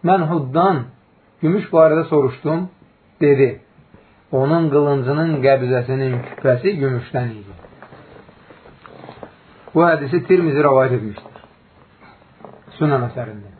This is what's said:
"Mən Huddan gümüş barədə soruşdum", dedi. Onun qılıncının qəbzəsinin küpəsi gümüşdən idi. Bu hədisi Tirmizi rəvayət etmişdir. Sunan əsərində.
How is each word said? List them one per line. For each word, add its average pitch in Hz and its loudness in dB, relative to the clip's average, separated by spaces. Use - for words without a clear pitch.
"Mən 185 2
Huddan 165 0
gümüş 175 0
barədə 160 4
soruşdum", 156 -2
dedi. 139 4
Onun 151 0
qılıncının 143 0
qəbzəsinin 131 0
küpəsi 131 -2
gümüşdən 123 -4
idi. 101 -18
Bu 156 2
hədisi 165 0
Tirmizi 165 2
rəvayət 131 2
etmişdir. 107 -8
Sunan 143 -2
əsərində. 107 -10